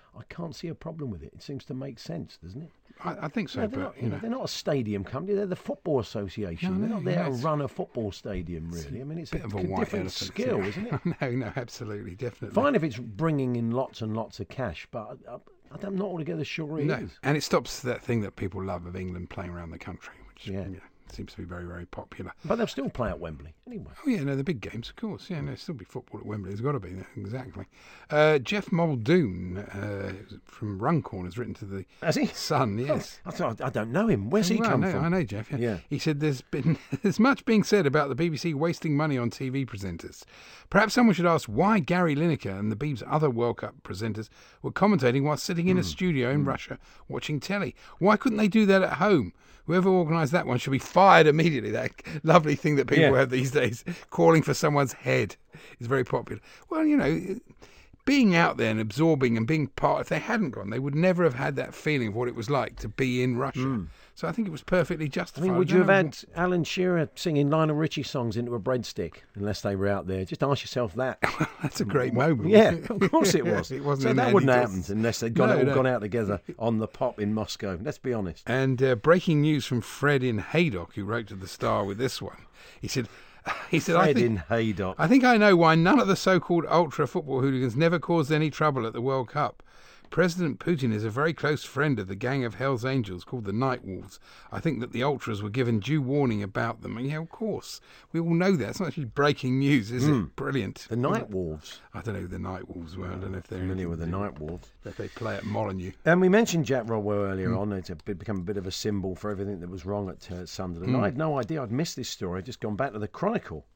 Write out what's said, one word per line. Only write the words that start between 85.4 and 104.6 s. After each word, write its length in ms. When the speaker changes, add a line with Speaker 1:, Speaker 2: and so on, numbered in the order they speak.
Speaker 2:
why 180
none 240
of 100
the 80
so-called 520
ultra 380
football 340
hooligans 340
never 240
caused 320
any 200
trouble 360
at 60
the 80
World 280
Cup." 340
"President 480
Putin 340
is 120
a 60
very 220
close 320
friend 340
of 100
the 80
gang 280
of 120
Hell's 280
Angels 400
called 200
the 80
Night 320
Wolves. 340
I 80
think 200
that 120
the 100
Ultras 400
were 80
given 300
due 220
warning 400
about 400
them." 140
And 100
yeah, 120
of 120
course. 500
We 80
all 140
know 220
that. 140
It's 100
not 80
actually 180
breaking 540
news, 320
is 140
it? 60
Speaker 1:
Hmm. 120
Speaker 2:
Brilliant. 540
Speaker 1:
The 60
Night 340
Wolves? 500
Speaker 2:
I 80
don't 120
know 60
who 60
the 120
Night 300
Wolves 280
were. 100
I 80
don't 180
know 60
if 80
they're 140
Speaker 1:
Familiar 120
Speaker 2:
anything 40
Speaker 1:
with 100
the 60
Speaker 2:
to 40
do 80
Speaker 1:
Night 220
Wolves. 280